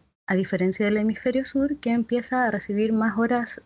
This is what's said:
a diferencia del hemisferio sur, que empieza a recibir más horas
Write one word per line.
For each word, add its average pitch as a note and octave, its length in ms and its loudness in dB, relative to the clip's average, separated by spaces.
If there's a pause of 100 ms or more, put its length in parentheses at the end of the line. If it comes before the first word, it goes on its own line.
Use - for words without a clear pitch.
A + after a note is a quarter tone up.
(280)
a F#3+ 80 0
diferencia F#3+ 500 0
del G#3 120 2
hemisferio A#3+ 480 0
sur, C#4+ 320 0
que A#3 140 -2
empieza A#3+ 540 0
a A3 60 0
recibir G#3 400 0
más A3 260 0
horas A#3 480 0